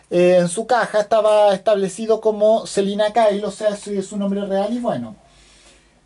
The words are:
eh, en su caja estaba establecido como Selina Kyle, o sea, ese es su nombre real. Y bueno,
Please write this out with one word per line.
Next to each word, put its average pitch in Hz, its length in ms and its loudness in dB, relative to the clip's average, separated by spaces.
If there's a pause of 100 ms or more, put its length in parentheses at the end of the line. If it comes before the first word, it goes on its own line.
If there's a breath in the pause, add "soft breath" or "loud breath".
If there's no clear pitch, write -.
eh, 180 300 4
en 175 100 2
su 220 180 -6
caja 214 320 0
estaba 208 540 4
establecido 214 640 0
como 214 480 2
Selina 208 460 -2
Kyle, 208 320 2
o 196 60 -6
sea, 214 180 -4
ese 202 300 -6
es 190 80 -6
su 208 100 -12
nombre 202 280 -4
real. 196 280 -2
Y 247 60 -4
bueno, 220 360 -6 (920 soft breath)